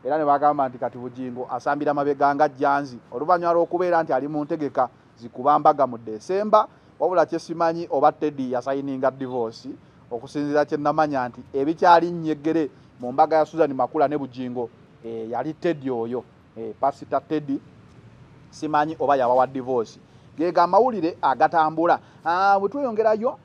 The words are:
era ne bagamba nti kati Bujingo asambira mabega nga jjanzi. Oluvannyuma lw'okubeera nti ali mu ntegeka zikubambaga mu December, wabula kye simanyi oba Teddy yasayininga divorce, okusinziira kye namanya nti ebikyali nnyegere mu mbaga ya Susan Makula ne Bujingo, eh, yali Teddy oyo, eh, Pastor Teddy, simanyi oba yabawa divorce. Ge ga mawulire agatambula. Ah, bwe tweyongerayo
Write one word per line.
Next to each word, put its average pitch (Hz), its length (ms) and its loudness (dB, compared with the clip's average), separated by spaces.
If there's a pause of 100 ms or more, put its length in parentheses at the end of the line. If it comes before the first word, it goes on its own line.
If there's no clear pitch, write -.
era 143 140 -2
ne 160 60 0
bagamba 143 440 2
nti 127 100 -12
kati 123 200 -8
Bujingo 123 520 -10
asambira 143 440 -2
mabega 143 400 2
nga 151 140 2
jjanzi. 139 500 -2 (140)
Oluvannyuma 170 400 0
lw'okubeera 170 500 2
nti 160 100 -4
ali 135 160 -2
mu 151 160 -4
ntegeka 139 440 -2 (280)
zikubambaga 143 720 2
mu 120 120 -10
December, 196 680 0 (320)
wabula 165 280 2
kye 165 120 -6
simanyi 170 520 -2
oba 151 220 4
Teddy 139 400 -4
yasayininga 135 580 -2
divorce, 127 580 -6 (420)
okusinziira 143 540 -2
kye 151 120 -2
namanya 147 520 0
nti 120 120 -14 (120)
ebikyali 165 580 4
nnyegere 156 600 -2 (300)
mu 123 120 -8
mbaga 151 240 2
ya 156 100 2
Susan 160 280 0
Makula 131 340 0
ne 147 100 -4
Bujingo, 123 520 -8 (340)
eh, 113 260 -10
yali 135 240 -6
Teddy 151 360 -4
oyo, 117 340 -4 (320)
eh, 113 240 -10
Pastor 139 480 -2
Teddy, 156 320 -4 (880)
simanyi 151 480 -2
oba 143 180 2
yabawa 127 300 4
divorce. 127 540 -4 (360)
Ge 170 160 -2
ga 175 140 4
mawulire 190 560 2
agatambula. 156 800 2 (240)
Ah, 190 360 2
bwe 196 80 -2
tweyongerayo 220 760 0